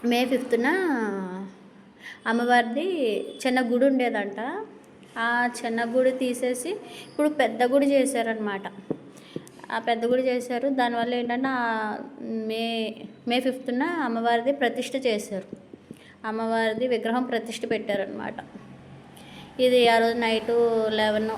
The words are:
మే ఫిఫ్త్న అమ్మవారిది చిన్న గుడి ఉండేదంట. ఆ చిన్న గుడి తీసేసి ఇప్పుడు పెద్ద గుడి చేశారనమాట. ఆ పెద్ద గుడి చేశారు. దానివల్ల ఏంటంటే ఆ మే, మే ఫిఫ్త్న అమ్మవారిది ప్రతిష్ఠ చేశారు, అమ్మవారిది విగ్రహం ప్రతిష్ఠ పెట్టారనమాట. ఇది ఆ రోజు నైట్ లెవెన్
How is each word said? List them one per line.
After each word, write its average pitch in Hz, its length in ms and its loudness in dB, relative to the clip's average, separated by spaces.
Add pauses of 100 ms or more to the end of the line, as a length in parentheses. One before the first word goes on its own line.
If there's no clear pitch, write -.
మే 240 200 4
ఫిఫ్త్న 247 420 0 (1600)
అమ్మవారిది 240 920 2 (280)
చిన్న 247 260 2
గుడి 247 120 6
ఉండేదంట. 240 760 0 (540)
ఆ 240 320 0 (160)
చిన్న 233 180 0
గుడి 254 280 4
తీసేసి 254 580 -2
ఇప్పుడు - 600 -2
పెద్ద 240 340 2
గుడి 277 220 4
చేశారనమాట. 226 760 2 (1080)
ఆ 226 80 -2
పెద్ద 233 260 0
గుడి 247 160 4
చేశారు. 254 480 0
దానివల్ల 240 440 0
ఏంటంటే 247 340 -2
ఆ 226 500 -2 (240)
మే, 226 760 -4 (320)
మే 247 120 2
ఫిఫ్త్న 254 440 -2
అమ్మవారిది 240 680 0
ప్రతిష్ఠ 269 560 -2
చేశారు, 208 500 -4 (680)
అమ్మవారిది 226 600 0
విగ్రహం 233 360 0
ప్రతిష్ఠ 226 480 -4
పెట్టారనమాట. 214 640 -4 (1300)
ఇది 247 280 6
ఆ 226 100 8
రోజు 233 200 4
నైట్ 226 680 2
లెవెన్ 214 500 2